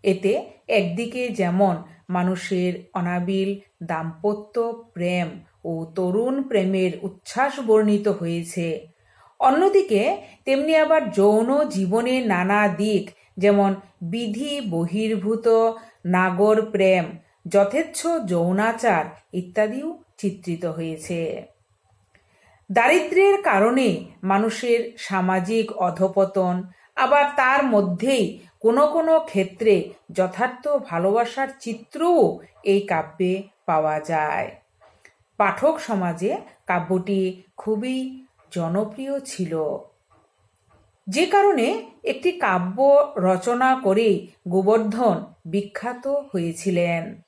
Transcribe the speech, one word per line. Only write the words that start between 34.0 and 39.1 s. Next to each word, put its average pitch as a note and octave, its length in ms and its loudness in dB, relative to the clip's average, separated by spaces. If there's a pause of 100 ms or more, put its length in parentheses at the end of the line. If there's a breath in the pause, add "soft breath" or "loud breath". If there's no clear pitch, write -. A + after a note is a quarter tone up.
যায়। D3+ 500 -2 (840 soft breath)
পাঠক A#3 440 2
সমাজে F#3 560 -2 (300 loud breath)
কাব্যটি F#3 760 -2 (140)
খুবই C4 720 -6 (240)
জনপ্রিয় G#3+ 720 -4